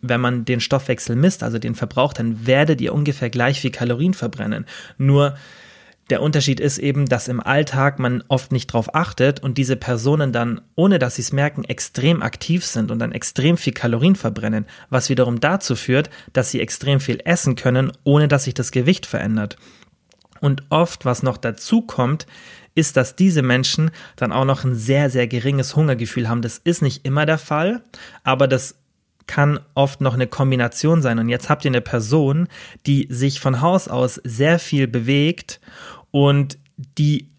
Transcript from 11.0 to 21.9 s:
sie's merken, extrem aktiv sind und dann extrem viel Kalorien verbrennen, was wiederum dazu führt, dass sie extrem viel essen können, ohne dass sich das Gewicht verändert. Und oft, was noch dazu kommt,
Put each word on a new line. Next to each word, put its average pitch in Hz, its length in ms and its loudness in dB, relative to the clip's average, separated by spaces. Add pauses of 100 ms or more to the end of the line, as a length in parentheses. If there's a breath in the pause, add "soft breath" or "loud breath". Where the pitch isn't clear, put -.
sie's - 160 -4
merken, 139 320 0
extrem 139 580 -2
aktiv - 440 -2
sind 113 260 -2
und 113 80 -2
dann 117 140 -4
extrem 143 420 0
viel - 160 -4
Kalorien 127 460 2
verbrennen, 107 480 -4 (240 loud breath)
was 127 180 0
wiederum 123 320 2
dazu 147 380 0
führt, 135 320 0 (240 loud breath)
dass 127 180 0
sie 131 80 -4
extrem 139 400 0
viel 123 240 -4
essen 165 320 2
können, 127 380 0 (100)
ohne 147 240 4
dass 139 160 2
sich 131 100 -4
das - 180 -4
Gewicht 131 340 2
verändert. 107 500 -4 (840 loud breath)
Und 139 260 0
oft, 170 380 -2
was 123 180 0
noch 127 140 -2
dazu 160 440 0
kommt, 143 460 -2 (480 loud breath)